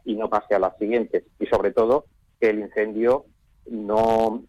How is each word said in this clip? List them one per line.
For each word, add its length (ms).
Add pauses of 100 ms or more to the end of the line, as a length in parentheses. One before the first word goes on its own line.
y 100
no 140
pase 240
a 60
las 180
siguientes. 460 (160)
Y 80
sobre 240
todo 340 (340)
que 120
el 80
incendio 680 (440)
no 800